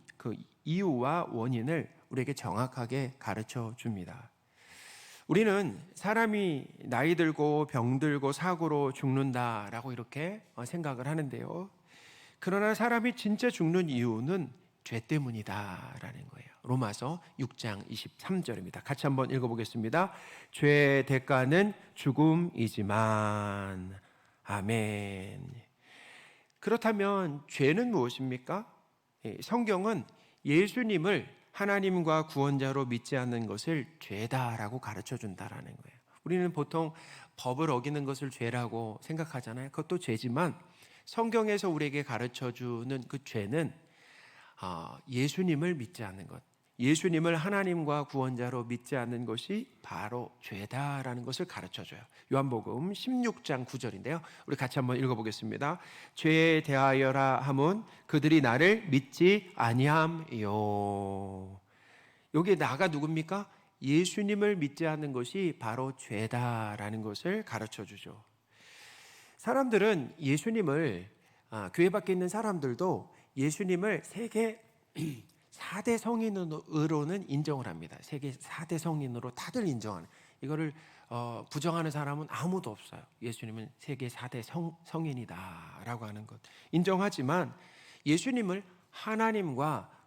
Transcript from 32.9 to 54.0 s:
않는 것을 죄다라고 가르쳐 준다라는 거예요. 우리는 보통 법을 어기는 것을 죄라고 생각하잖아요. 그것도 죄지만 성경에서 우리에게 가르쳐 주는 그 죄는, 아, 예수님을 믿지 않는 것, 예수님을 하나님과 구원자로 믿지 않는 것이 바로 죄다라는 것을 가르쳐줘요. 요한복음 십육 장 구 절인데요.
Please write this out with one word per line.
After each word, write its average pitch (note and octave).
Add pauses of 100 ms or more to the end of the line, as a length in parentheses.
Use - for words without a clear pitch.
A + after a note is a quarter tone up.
않는 A#2+
것을 C3 (100)
죄다라고 A2+
가르쳐 G#2+
준다라는 G2+
거예요. - (240)
우리는 F3+
보통 D#3 (440)
법을 C3+
어기는 C#3+
것을 C3+
죄라고 A#2
생각하잖아요. C3+
그것도 E3+
죄지만 B2+ (500)
성경에서 G#3+
우리에게 D3
가르쳐 A#2+
주는 B2
그 C3+
죄는, B2 (840)
아, F2 (100)
예수님을 D3+
믿지 A#2+
않는 F#2+
것, - (360)
예수님을 E3
하나님과 E3
구원자로 B2+
믿지 A#2+
않는 A#2+
것이 D#3 (160)
바로 A2 (120)
죄다라는 B2
것을 C3+
가르쳐줘요. F#2+ (320)
요한복음 C3
십육 B3
장 B2+
구 C3
절인데요. A2+ (260)